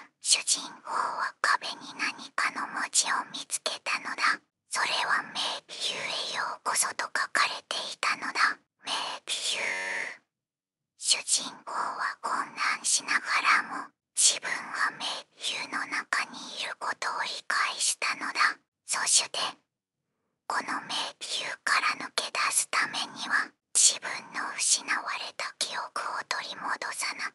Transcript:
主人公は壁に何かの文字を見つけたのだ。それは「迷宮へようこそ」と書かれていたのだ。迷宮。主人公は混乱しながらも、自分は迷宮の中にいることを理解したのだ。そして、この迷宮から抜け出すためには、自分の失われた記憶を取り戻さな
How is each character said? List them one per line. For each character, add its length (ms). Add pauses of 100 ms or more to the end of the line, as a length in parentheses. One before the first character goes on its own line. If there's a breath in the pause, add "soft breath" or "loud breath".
(220 loud breath)
主 240
人 160 (200)
公 100
は 500
壁 260
に 320
何 320
か 240
の 180
文 180
字 200
を 200
見 160
つ 160
け 200
た 160
の 160
だ。 240 (300)
そ 180
れ 60 (120)
は 160 (140)
「迷 40 (280)
宮 340 (300)
へ 60
よ 200
う 60
こ 120
そ」 200
と 100
書 60 (180)
か 180
れ 220
て 60 (180)
い 60
た 180
の 160
だ。 240 (260)
迷 80 (360)
宮。 800 (920)
主 260
人 260 (140)
公 80
は 500
混 120 (220)
乱 280
し 200
な 160
が 220
ら 220
も、 240 (280)
自 260
分 100
は 400
迷 140 (340)
宮 280 (120)
の 60
中 400
に 360
い 40
る 140
こ 200
と 160
を 80
理 60 (180)
解 320
し 200
た 160
の 180
だ。 240 (280)
そ 220
し 220
て、 100 (1080)
こ 160
の 180
迷 140 (440)
宮 240
か 160
ら 80 (200)
抜 80
け 160
出 80 (120)
す 180
た 180
め 200
に 220
は、 220 (220)
自 280
分 80 (240)
の 80 (160)
失 260
わ 360
れ 180
た 220
記 180
憶 240 (180)
を 80
取 220
り 60
戻 360
さ 240
な 200